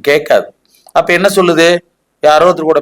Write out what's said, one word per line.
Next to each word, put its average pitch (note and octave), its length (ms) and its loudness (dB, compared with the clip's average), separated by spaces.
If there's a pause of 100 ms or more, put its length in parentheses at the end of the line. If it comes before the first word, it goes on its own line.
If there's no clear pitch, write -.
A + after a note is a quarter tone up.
கேட்காது. D3 400 0 (500)
அப்ப D#3+ 100 -2 (100)
என்ன F#3+ 100 0 (100)
சொல்லுது? E3+ 300 2 (580)
யாரோ D3+ 220 2
ஒருத்தர் D#3 240 -2
கூட D3+ 100 0